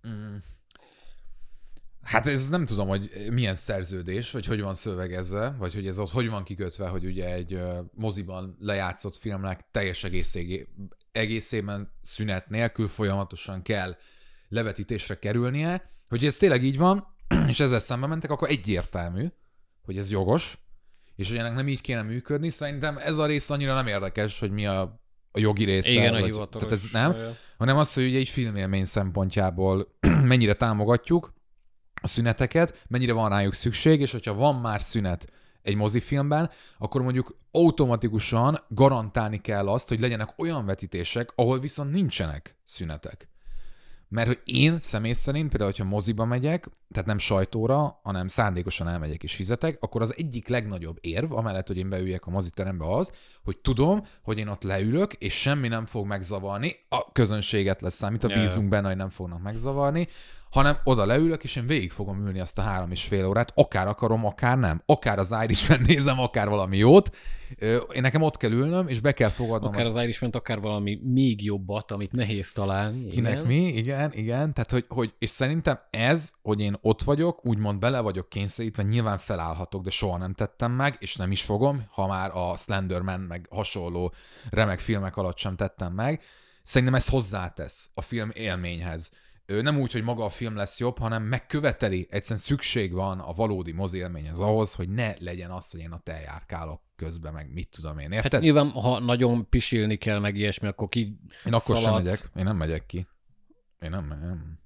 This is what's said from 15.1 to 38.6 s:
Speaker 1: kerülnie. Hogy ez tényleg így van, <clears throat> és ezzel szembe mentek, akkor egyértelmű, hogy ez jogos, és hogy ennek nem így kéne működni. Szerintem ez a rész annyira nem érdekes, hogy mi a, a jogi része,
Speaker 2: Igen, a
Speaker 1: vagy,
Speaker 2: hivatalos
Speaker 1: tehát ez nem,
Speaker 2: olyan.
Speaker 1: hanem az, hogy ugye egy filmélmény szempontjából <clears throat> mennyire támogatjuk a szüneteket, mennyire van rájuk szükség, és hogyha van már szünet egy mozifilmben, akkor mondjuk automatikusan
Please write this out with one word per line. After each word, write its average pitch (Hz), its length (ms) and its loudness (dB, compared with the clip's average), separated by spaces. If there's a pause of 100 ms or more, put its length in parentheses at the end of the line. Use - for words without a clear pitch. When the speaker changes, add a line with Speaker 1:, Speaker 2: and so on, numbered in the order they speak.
Speaker 1:
kerülnie. 127 720 -2 (180)
Hogy 120 160 0
ez 143 120 4
tényleg 139 260 6
így 135 140 2
van, 185 380 2 (120)
<clears throat> 160 200 4
és 123 120 2
ezzel 127 200 4
szembe 127 280 -2
mentek, 156 240 -4
akkor 147 180 -2
egyértelmű, 95 800 -2 (580)
hogy 95 120 -8
ez 98 140 -4
jogos, 98 460 0 (580)
és 98 140 -6
hogy 117 80 -4
ennek 117 180 -4
nem 135 120 -2
így 135 140 -4
kéne 117 200 -4
működni. 135 480 -4
Szerintem 143 480 -4
ez 151 200 -2
a 151 80 2
rész 147 240 0
annyira 143 240 0
nem 131 140 0
érdekes, 101 520 -2
hogy 101 120 -2
mi 104 160 -2
a, 95 140 0 (500)
a - 80 -4
jogi 107 240 4
része, 95 260 4
Speaker 2:
Igen, 117 240 6
a 113 60 0
Speaker 1:
vagy, 98 120 2
Speaker 2:
hivatalos 107 360 -6
Speaker 1:
tehát 107 180 0
ez 104 60 -10
nem, 123 220 2
Speaker 2:
olyan. 113 200 -6 (240)
Speaker 1:
hanem 135 200 4
az, 151 160 4
hogy 127 120 2
ugye 127 120 2
egy 131 120 0
filmélmény 98 560 0
szempontjából 95 1200 0
<clears throat> 147 260 8
mennyire 117 220 6
támogatjuk 117 840 2 (640)
a - 60 -4
szüneteket, 123 840 2
mennyire 123 240 2
van 110 160 2
rájuk 98 240 4
szükség, 147 480 4
és 135 100 0
hogyha 110 220 -6
van 135 220 4
már 113 260 -2
szünet 95 500 -2 (300)
egy 101 140 0
mozifilmben, 139 760 2 (280)
akkor - 240 -2
mondjuk 127 360 -2 (140)
automatikusan 123 1160 4